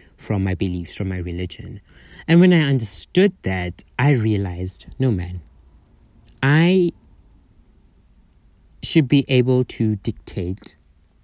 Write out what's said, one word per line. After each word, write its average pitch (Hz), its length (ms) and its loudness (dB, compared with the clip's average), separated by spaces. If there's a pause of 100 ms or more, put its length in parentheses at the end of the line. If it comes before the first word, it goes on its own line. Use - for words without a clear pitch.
(160)
from 98 280 -4
my 95 100 -2
beliefs, 90 400 -6
from 95 140 -6
my 95 80 -6
religion. 90 640 -10 (480)
And 170 100 6
when 185 140 8
I 170 80 4
understood 143 720 0 (100)
that, 90 400 -6 (160)
I 135 120 4
realized, 98 760 -2 (120)
no, 131 120 0
man, 90 300 -4 (1000)
I 170 500 4 (1900)
should 151 260 2
be 139 200 2
able 127 360 2
to 110 320 -2
dictate - 800 -8 (480)